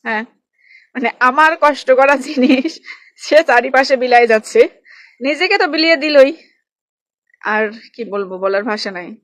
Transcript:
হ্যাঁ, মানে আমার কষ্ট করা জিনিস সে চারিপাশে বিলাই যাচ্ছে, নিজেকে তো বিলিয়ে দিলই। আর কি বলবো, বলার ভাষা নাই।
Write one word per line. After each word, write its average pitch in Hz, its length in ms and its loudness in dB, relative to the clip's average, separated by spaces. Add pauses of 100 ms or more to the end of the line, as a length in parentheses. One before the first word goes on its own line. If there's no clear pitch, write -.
হ্যাঁ, 226 200 -6 (680)
মানে 240 160 -4 (100)
আমার 302 420 2
কষ্ট 294 300 0
করা 269 240 4
জিনিস 269 640 -2 (380)
সে 302 260 2
চারিপাশে 262 540 0
বিলাই 240 300 2
যাচ্ছে, 226 400 2 (540)
নিজেকে 311 360 -2
তো 381 100 0
বিলিয়ে 320 300 0
দিলই। 285 360 4 (1080)
আর 214 300 -4 (220)
কি 240 100 -14
বলবো, 190 340 -10
বলার 196 260 -4
ভাষা 208 280 -6
নাই। 180 320 -14